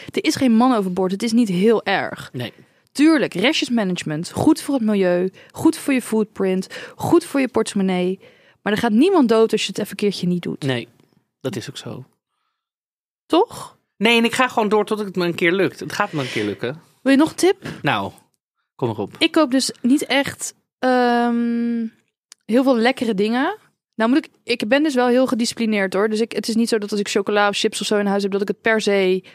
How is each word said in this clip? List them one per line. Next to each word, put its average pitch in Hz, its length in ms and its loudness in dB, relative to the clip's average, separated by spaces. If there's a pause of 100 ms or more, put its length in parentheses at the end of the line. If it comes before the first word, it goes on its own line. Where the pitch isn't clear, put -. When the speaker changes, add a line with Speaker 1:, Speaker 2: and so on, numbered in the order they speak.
Speaker 1:
er - 140 -4
is 294 120 0
geen 262 160 2
man 247 220 4
overboord. 185 380 0
Het 196 100 -4
is 233 100 -2
niet 233 160 2
heel 196 360 2
erg. 170 480 -4
Speaker 2:
Nee. 123 200 -8 (400)
Speaker 1:
Tuurlijk, 285 420 4
restjesmanagement, 185 960 -2
goed 302 300 2
voor 285 140 -4
het 240 100 -2
milieu, 185 460 2 (200)
goed - 260 0
voor - 160 -4
je 254 100 0
footprint, 196 640 -2 (300)
goed - 280 2
voor - 160 -2
je 254 80 0
portemonnee. 190 720 -2 (440)
Maar 202 100 -2
er 208 60 0
gaat 233 140 0
niemand 294 360 4
dood 226 240 4
als 214 100 0
je - 60 -4
het 202 100 -8
even 208 120 -6
een 196 60 -12
keertje 196 300 -2
niet 175 160 -2
doet. - 220 -8
Speaker 2:
Nee, 127 240 -4 (520)
dat 131 160 -6
is 117 140 -10
ook - 60 -20
zo. 117 280 -14 (1200)
Speaker 1:
Toch? - 520 -2 (180)
Speaker 2:
Nee, 233 220 2
en 233 60 4
ik 233 100 0
ga 254 140 2
gewoon 220 200 -2
door 208 160 2
tot 214 140 -6
het 196 180 -10
me 180 80 0
een 175 100 -2
keer 170 180 0
lukt. 185 280 -2
Het - 120 -10
gaat 208 200 -4
me 151 80 -4
een 127 100 -6
keer 110 140 -2
lukken. 117 360 -6 (220)
Speaker 1:
Wil 262 100 2
je 269 60 6
nog 311 120 2
een - 60 -16
tip? - 320 0 (140)
Speaker 2:
Nou, 104 300 -2 (640)
kom 123 160 -4
erop. 104 280 -8
Speaker 1:
Ik 320 140 0
koop 302 180 2
dus 262 200 0 (120)
niet 269 240 2
echt, - 480 -4 (240)
ehm, 233 1080 0 (580)
heel 240 180 2
veel 254 140 4
lekkere 233 380 0
dingen. 247 420 0 (380)
Nou 220 160 0
moet 269 140 4
ik, - 40 -20 (160)
ik 233 240 -4
ben 277 140 2
dus 302 120 0
wel 247 120 2
heel 247 200 4
gedisciplineerd 214 680 -2
hoor. 202 140 2
Dus 214 120 -2
ik, 226 120 -2
het - 160 -4
is 233 60 -4
niet 226 140 2
zo 226 100 0
dat 202 120 -6
als 208 100 -2
ik 202 80 -4
chocola 208 400 0
of 202 80 -2
chips - 240 -2
of 196 60 -6
zo 214 120 0
in 202 80 0
huis 202 160 0
heb, 196 100 -2
dat 196 100 -2
ik 196 60 0
het 202 120 -6
per 220 200 0
se, 190 440 0 (100)